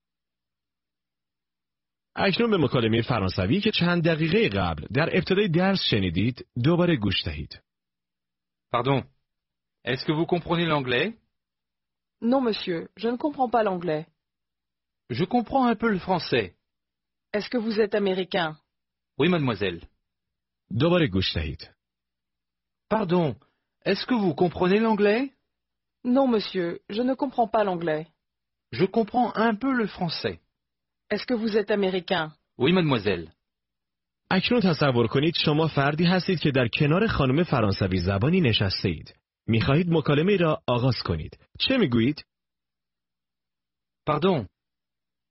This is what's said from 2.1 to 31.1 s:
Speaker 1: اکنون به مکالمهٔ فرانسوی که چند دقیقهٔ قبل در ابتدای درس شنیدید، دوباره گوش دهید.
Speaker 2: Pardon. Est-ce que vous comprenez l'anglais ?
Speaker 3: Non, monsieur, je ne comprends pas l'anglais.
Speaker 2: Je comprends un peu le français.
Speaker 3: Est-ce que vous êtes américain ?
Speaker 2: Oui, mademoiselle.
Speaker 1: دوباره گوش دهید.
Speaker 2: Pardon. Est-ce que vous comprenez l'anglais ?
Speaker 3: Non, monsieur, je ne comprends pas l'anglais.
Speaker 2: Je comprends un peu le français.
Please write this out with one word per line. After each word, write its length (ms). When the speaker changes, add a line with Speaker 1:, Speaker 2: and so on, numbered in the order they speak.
Speaker 1:
اکنون 360
به 60
مکالمهٔ 520
فرانسوی 520
که 180
چند 260
دقیقهٔ 440
قبل 460
در 220
ابتدای 300
درس 320
شنیدید، 580
دوباره 320
گوش 200
دهید. 380
Speaker 2:
Pardon. 320
Est-ce 200
que 80
vous 120
comprenez 400
l'anglais ? 520
Speaker 3:
Non, 200
monsieur, 560
je 100
ne 100
comprends 320
pas 140
l'anglais. 420
Speaker 2:
Je 160
comprends 400
un 100
peu 140
le 100
français. 560
Speaker 3:
Est-ce 160
que 80
vous 220
êtes 160
américain ? 540
Speaker 2:
Oui, 80
mademoiselle. 600
Speaker 1:
دوباره 280
گوش 280
دهید. 400
Speaker 2:
Pardon. 460
Est-ce 200
que 100
vous 200
comprenez 440
l'anglais ? 560
Speaker 3:
Non, 240
monsieur, 420
je 120
ne 120
comprends 420
pas 80
l'anglais. 400
Speaker 2:
Je 140
comprends 500
un 200
peu 160
le 60
français. 520